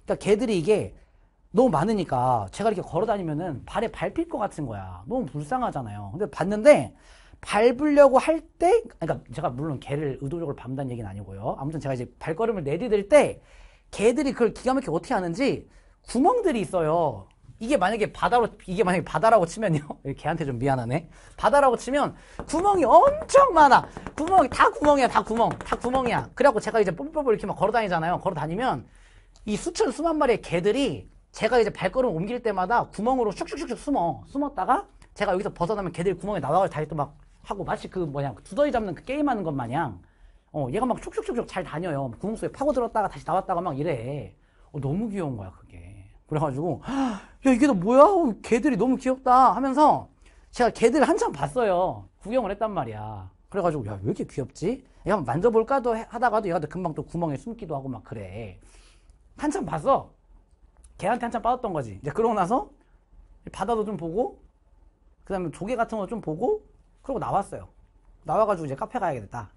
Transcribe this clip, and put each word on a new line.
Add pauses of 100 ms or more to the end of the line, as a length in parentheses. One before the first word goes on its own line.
그러니까
개들이
이게 (560)
너무
많으니까
제가
이렇게
걸어
다니면은
발에
밟힐
것
같은
거야.
너무
불쌍하잖아요.
근데
봤는데 (460)
밟으려고
할 (160)
때, (160)
그러니까 (100)
제가
물론
개를
의도적으로
밟는다는
얘기는
아니고요.
아무튼
제가
이제
발걸음을
내디딜
때 (500)
개들이
그걸
기가
막히게
어떻게
하는지 (400)
구멍들이
있어요. (320)
이게
만약에
바다로, (180)
이게
만약에
바다라고
치면요. (220)
<laughs>
개한테
좀
미안하네. (280)
바다라고
치면 (320)
구멍이
엄청
많아. (300)
구멍이
다
구멍이야,
다
구멍. (100)
다
구멍이야.
그래갖고
제가
이제
뽀글뽀글
이렇게
막
걸어
다니잖아요.
걸어
다니면 (580)
이
수천,
수만
마리의
개들이 (220)
제가
이제
발걸음
옮길
때마다
구멍으로
슉슉슉슉
숨어.
숨었다가 (260)
제가
여기서
벗어나면
개들이
구멍에
나와가지고
다시
또
막 (300)
하고,
마치
그
뭐냐, (100)
두더지
잡는
그
게임하는
것
마냥, (500)
어,
얘가
막
슉슉슉슉
잘
다녀요.
구멍
속에
파고들었다가
다시
나왔다가
막
이래. (360)
어,
너무
귀여운
거야,
그게. (180)
그래가지고,
<gasps>
"야,
이게
다
뭐야?
어,
개들이
너무
귀엽다."
하면서 (420)
제가
개들
한참
봤어요. (120)
구경을
했단
말이야. (200)
그래가지고,
"야,
왜
이렇게
귀엽지?" (220)
"얘
한번
만져볼까?"
도
해-,
하다가도
얘가
또
금방
또
구멍에
숨기도
하고
막
그래. (800)
한참
봤어. (840)
걔한테
한참
빠졌던
거지.
이제
그러고
나서 (800)
바다도
좀
보고, (840)
그다음에
조개
같은
거
좀
보고, (420)
그러고
나왔어요. (560)
나와가지고
이제
카페
가야겠다